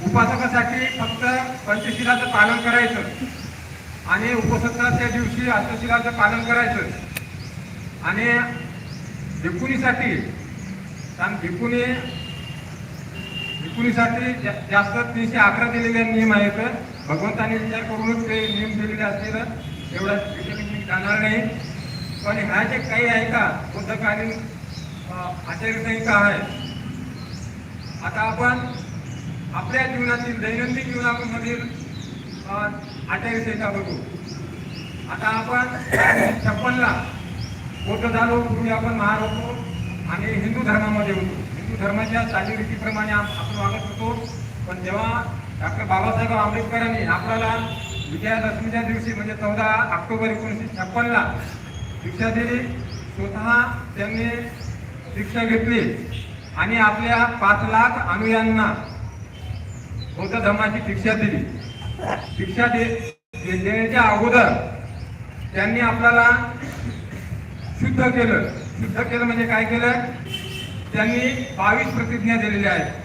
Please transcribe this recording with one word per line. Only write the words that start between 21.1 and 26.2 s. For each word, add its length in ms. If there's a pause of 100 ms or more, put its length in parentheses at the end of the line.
नाही. 220 (840)
पण 120
ह्या 260
जे 140
काही 300
आहे 180
का, 480
बुद्धकालीन, 580 (800)
अ, 20 (380)
आचार्य 220
संहिता 520